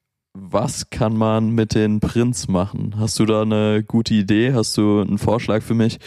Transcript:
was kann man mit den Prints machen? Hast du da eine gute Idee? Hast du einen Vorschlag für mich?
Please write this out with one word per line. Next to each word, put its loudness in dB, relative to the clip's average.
was -6
kann -2
man 2
mit 0
den 2
Prints -2
machen? -2
Hast -2
du 4
da 2
eine 2
gute 0
Idee? 2
Hast -2
du 4
einen -2
Vorschlag 0
für -4
mich? 0